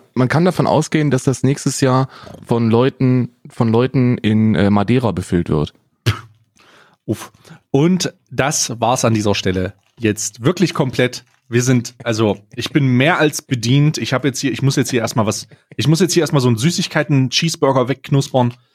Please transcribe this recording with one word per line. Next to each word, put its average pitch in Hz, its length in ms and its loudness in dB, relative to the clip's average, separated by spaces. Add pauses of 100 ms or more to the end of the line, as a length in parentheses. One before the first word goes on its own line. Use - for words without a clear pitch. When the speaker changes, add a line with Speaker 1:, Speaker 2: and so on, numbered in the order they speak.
(140)
Speaker 1:
man 123 160 0
kann 160 160 2
davon 165 220 0
ausgehen, 147 440 0
dass 131 120 0
das 131 200 0
nächstes - 380 -2
Jahr 131 260 2 (380)
von 117 240 0
Leuten, 127 680 2 (140)
von 117 200 -2
Leuten 123 480 2
in, 110 380 2
äh, 98 140 4
Madeira 104 420 2
befüllt 87 380 -2
wird. 73 240 -2 (1300)
Speaker 2:
Uff. - 260 -8 (400)
Und 170 420 0 (160)
das 127 500 -4
war's 120 240 2
an 113 100 2
dieser 104 220 0
Stelle. 92 380 -2 (240)
Jetzt 110 460 -4
wirklich 185 300 0
komplett. 127 520 -2 (260)
Wir 120 120 2
sind, 123 400 0
also, 107 340 0 (160)
ich - 180 -10
bin 147 140 0
mehr 135 320 2
als 151 240 -2
bedient. 139 560 0
Ich 135 160 -6
hab 123 100 -2
jetzt 135 160 -4
hier, 135 120 -2
ich - 100 -8
muss 135 140 0
jetzt 135 160 -2
hier 120 100 0
erstmal 110 240 -2
was, - 220 -4 (280)
ich 110 120 -4
muss 156 120 4
jetzt 175 140 0
hier 175 80 2
erstmal 143 220 0
so 123 40 2
einen 113 120 2
Süßigkeiten-Cheeseburger 139 1300 0
wegknuspern. 135 640 -2 (220)